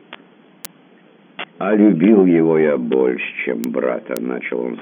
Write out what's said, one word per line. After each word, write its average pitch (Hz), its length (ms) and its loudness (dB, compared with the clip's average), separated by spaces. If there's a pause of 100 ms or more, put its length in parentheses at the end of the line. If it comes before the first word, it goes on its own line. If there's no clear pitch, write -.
(1600)
"А 98 160 -2
любил 101 500 4
его 80 340 2
я 76 180 2
больше, 64 480 -2 (200)
чем 58 180 -6
брата", — 60 580 -6
начал 62 380 -8
он 62 220 -8